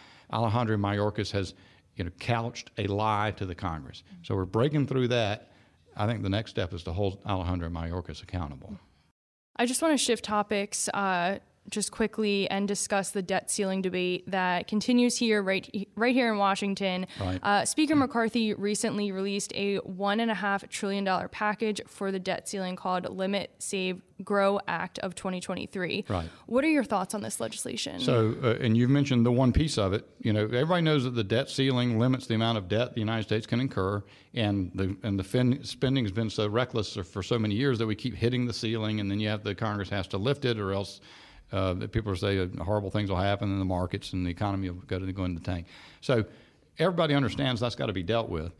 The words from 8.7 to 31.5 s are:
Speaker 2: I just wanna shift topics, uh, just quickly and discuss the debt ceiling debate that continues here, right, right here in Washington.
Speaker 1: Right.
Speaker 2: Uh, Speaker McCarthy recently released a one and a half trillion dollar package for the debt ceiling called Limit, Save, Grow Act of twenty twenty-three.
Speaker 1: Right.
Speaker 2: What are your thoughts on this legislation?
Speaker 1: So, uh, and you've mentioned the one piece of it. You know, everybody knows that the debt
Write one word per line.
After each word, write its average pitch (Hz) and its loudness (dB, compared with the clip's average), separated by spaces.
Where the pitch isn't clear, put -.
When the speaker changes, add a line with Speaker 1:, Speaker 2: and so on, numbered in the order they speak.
Speaker 2:
I 240 0
just 254 0
wanna 320 4
shift 233 0
topics, 208 -2
uh, 190 0
just - -4
quickly 208 0
and 196 0
discuss 196 -2
the 196 -2
debt 185 -2
ceiling 190 0
debate 180 0
that 180 0
continues 240 4
here, 214 4
right, 190 -2
right 233 4
here 240 4
in 208 0
Washington. 196 0
Speaker 1:
Right. 185 0
Speaker 2:
Uh, 202 4
Speaker 302 2
McCarthy 233 2
recently 208 0
released 196 -2
a 202 -2
one 202 -2
and 226 0
a 214 0
half 196 -2
trillion 196 -4
dollar 185 0
package 214 -2
for 196 -4
the 190 -4
debt 180 -4
ceiling 185 -4
called 180 -2
Limit, 190 -2
Save, 185 -4
Grow 196 2
Act 170 -4
of 185 -4
twenty 185 -6
twenty-three. - -4
Speaker 1:
Right. 85 -2
Speaker 2:
What 247 2
are 311 2
your 294 4
thoughts 190 -2
on 208 -6
this - -6
legislation? - -6
Speaker 1:
So, 117 4
uh, 117 2
and 113 4
you've 120 6
mentioned 135 4
the 123 4
one 123 6
piece 147 2
of 95 4
it. - -2
You 113 2
know, 107 4
everybody 156 2
knows 156 4
that 123 -2
the 113 2
debt 113 0